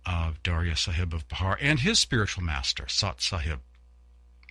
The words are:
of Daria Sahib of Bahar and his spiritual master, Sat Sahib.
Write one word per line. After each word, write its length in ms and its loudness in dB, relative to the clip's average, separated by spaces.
of 360 -2
Daria 340 0
Sahib 360 0
of 160 -6
Bahar 320 0
and 200 4
his 180 4
spiritual 440 2
master, 460 -2
Sat 320 -2
Sahib. 400 -2